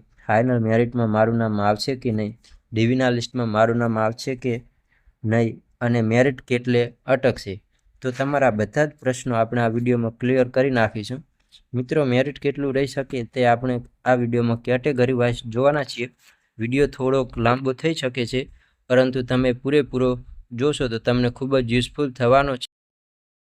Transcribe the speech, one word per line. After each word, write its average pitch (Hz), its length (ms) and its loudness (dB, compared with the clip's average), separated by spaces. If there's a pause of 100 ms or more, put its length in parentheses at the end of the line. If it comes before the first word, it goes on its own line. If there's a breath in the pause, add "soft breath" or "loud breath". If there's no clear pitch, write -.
(200)
ફાઇનલ 120 400 2
મેરિટમાં 117 500 2
મારું 113 280 2
નામ 110 240 0
આવશે 107 340 0
કે 127 160 -4
નહીં, 107 220 -4 (360 soft breath)
ડી 113 180 0
વીના 127 220 2
લિસ્ટમાં 120 400 -4
મારું 113 280 2
નામ 117 200 0
આવશે 117 380 -2
કે 127 180 -4 (680)
નહીં 113 320 2 (260)
અને 120 200 0
મેરિટ 127 400 2
કેટલે 123 400 0 (240)
અટકશે. 127 480 0 (480)
તો 131 100 -6
તમારા 135 400 2
બધા 107 340 0
જ 147 140 -6
પ્રશ્નો 127 360 -4
આપણે 113 260 0
આ 113 120 0
વીડિયોમાં 120 440 0
ક્લિયર 123 320 2
કરી 131 280 0
નાખીશું. 113 420 -2 (540 soft breath)
મિત્રો, 127 320 0
મેરિટ 131 340 0
કેટલું 143 340 -2
રહી 135 200 0
શકે 135 300 -6
તે 127 220 -6
આપણે 123 300 2 (300)
આ 127 100 4
વીડિયોમાં 120 480 0
કેટેગરી 123 580 0
વાઇઝ 120 240 0
જોવાના 135 380 2
છીએ. 120 240 -8 (500 soft breath)
વીડિયો 127 300 0
થોડોક 131 500 -2
લાંબો 127 360 2
થઈ 160 200 -2
શકે 127 320 -4
છે, 127 160 -4 (480)
પરંતુ 127 340 4
તમે 127 300 0
પૂરેપૂરો 127 560 0 (420)
જોશો 139 360 -2
તો 113 120 -6
તમને 123 300 0
ખૂબ 131 280 -4
જ 120 140 0
યુઝફુલ 127 400 -2
થવાનો 131 460 2
છે. - 100 -12 (760)